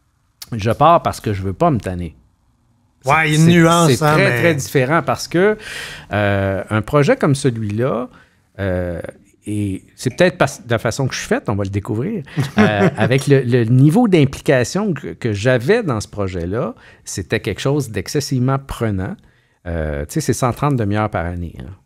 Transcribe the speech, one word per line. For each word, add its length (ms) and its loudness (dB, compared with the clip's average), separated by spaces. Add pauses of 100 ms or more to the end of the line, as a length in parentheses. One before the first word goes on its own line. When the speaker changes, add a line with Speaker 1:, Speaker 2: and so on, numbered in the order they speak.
(520)
Speaker 1:
Je 180 -2
pars 320 4
parce 180 -4
que 140 -4
je 80 -8
veux 100 -4
pas 180 0
me 80 0
tanner. 380 -8 (880)
Speaker 2:
Ouais, 240 2
il 60 2
y 20 4
a 20 4
une 60 6
Speaker 1:
C'est, 60 8
Speaker 2:
nuance, 420 6
Speaker 1:
c'est 100 0
Speaker 2:
hein, 120 4
Speaker 1:
très, 100 4
Speaker 2:
mais 140 0
Speaker 1:
très 160 2
différent 500 0
parce 240 -4
que, 300 0 (540)
euh, 580 0
un 120 0
projet 340 2
comme 180 2
celui-là, 760 -2 (500)
euh, 420 -4 (460)
et 380 -4 (120)
c'est 180 -6
peut-être 220 2
pas 80 2
de 260 -6
la 80 0
façon 300 -2
que 60 -8
je 60 -8
suis 80 -10
faite, 200 -2
on 60 -2
va 100 -2
le 60 -6
découvrir, 520 -4 (180)
Speaker 2:
<laughs> 180 -4
Speaker 1:
euh, 400 4
avec 280 0
le, 140 6
le 240 2
niveau 420 6
d'implication 840 2
que, 220 -8
que 180 -4
j'avais 500 2
dans 200 -2
ce 60 -12
projet-là, 680 -4 (320)
c'était 340 -4
quelque 220 -6
chose 280 -2
d'excessivement 680 -2
prenant. 580 -4 (500)
Euh, 380 -4
tu 100 -14
sais, 60 -2
c'est 140 -2
cent 180 -2
trente 240 -2
demi-heures 320 -2
par 160 -4
année, 340 -8
hein. 120 -14 (160)